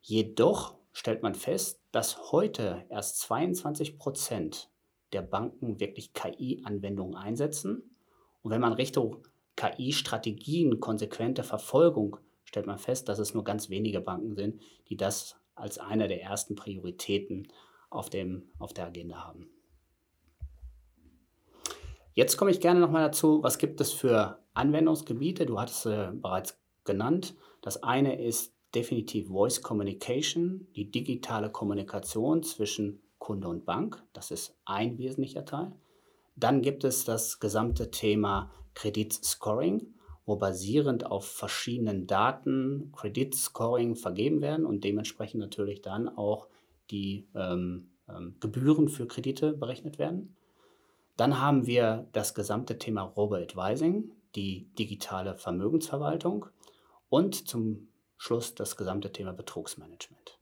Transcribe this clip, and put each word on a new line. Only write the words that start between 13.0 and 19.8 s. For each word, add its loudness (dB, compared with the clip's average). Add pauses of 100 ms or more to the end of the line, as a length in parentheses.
dass -2
es -2
nur 0
ganz -4
wenige -2
Banken -6
sind, -4 (260)
die -6
das -2 (160)
als -10
eine 0
der -2
ersten -6
Prioritäten -4 (420)
auf -6
dem, -6 (100)
auf -10
der -8
Agenda -12
haben. -18 (2750)